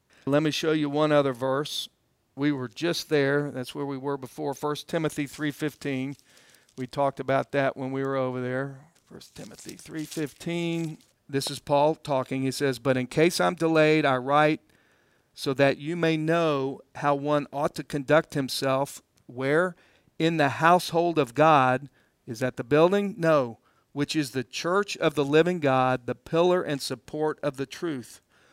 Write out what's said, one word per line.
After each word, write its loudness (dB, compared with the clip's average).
Let 2
me 0
show -2
you 0
one 2
other 4
verse. -4
We 0
were -4
just -4
there. 2
That's -10
where -6
we -6
were -6
before. -8
First -6
Timothy -4
three -6
fifteen. -6
We -8
talked -2
about -2
that 0
when -6
we -4
were -4
over -4
there. -6
First -20
Timothy -18
three -10
fifteen. -6
This -4
is -10
Paul 2
talking. -4
He -2
says, -2
"But 0
in -2
case 2
I'm 2
delayed, 4
I 2
write 2
so -4
that 4
you -6
may 2
know 0
how 0
one 0
ought -2
to -8
conduct 0
himself," -2
where? 0
"In 2
the 4
household 2
of 0
God." 4
Is -10
that -4
the -8
building? 4
No. 0
"Which -4
is -2
the -4
church -4
of 0
the 2
living 4
God, 0
the -4
pillar 2
and -6
support -6
of -4
the -6
truth." -10